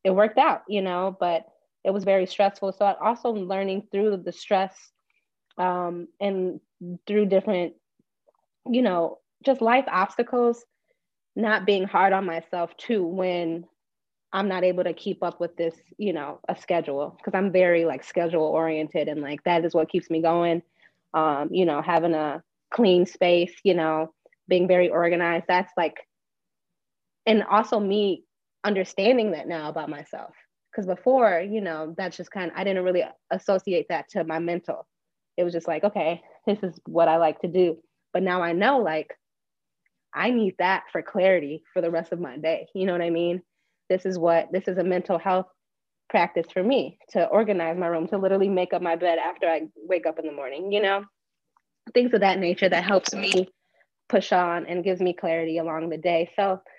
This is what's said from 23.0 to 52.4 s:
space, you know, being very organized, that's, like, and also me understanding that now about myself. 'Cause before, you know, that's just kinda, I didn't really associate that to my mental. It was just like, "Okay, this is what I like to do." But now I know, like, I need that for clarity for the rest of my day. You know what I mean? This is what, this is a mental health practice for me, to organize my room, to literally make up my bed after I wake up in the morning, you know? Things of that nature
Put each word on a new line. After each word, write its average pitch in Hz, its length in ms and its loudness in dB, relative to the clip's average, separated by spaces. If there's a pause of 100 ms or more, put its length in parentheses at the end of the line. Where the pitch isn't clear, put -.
space, 175 560 2
you 190 120 6
know, 160 380 0 (360)
being 185 180 4
very 180 220 4
organized, 170 580 0
that's, 185 300 0
like, 165 300 -2 (1160)
and 220 180 4
also 220 360 2
me 202 440 0 (400)
understanding 208 680 0
that 151 160 -8
now 156 220 -6
about 156 200 -8
myself. - 460 -14 (400)
'Cause 202 100 -6
before, 202 540 4
you 202 220 -4
know, 160 360 -6
that's 185 200 -8
just - 140 -14
kinda, 180 260 -8
I 180 60 -4
didn't 190 200 0
really 180 200 0 (280)
associate 185 580 -2
that 160 200 -6
to 185 140 -4
my 160 160 -6
mental. 170 480 -6 (500)
It 180 60 2
was 175 100 -2
just 165 140 -6
like, 156 160 -2
"Okay, 170 380 -2 (240)
this 202 180 -2
is 175 220 -8
what 165 220 4
I 160 100 4
like 160 240 2
to 180 60 -4
do." 170 340 2 (320)
But 185 100 0
now 185 180 0
I 170 120 -2
know, 233 260 2
like, 156 380 -4 (960)
I 185 180 -2
need 220 280 0
that 180 320 0
for 165 100 -4
clarity 165 640 0 (100)
for 185 80 -2
the 170 100 0
rest 165 200 -4
of 170 80 -6
my 139 180 -10
day. 160 360 -4
You 190 120 -4
know 190 80 0
what 175 80 -2
I 170 100 -2
mean? 175 320 -2 (460)
This 185 160 0
is 185 140 -4
what, 165 320 2
this 185 160 -4
is 185 100 -4
a 185 60 0
mental 180 360 -2
health 185 280 0 (640)
practice 175 420 0
for 185 120 -2
me, 214 360 -2 (100)
to 175 200 0
organize 185 480 0
my 180 100 -2
room, 170 220 -2
to 208 80 -2
literally 196 320 0
make 180 240 -2
up 175 80 -2
my 170 140 -2
bed 170 240 0
after 170 300 -4
I 156 260 -2
wake 165 320 -2
up 165 120 -4
in 156 80 -6
the 151 60 -10
morning, 143 380 -8
you 208 100 0
know? 202 240 0 (880)
Things 247 200 4
of 208 80 4
that 190 180 4
nature 180 300 0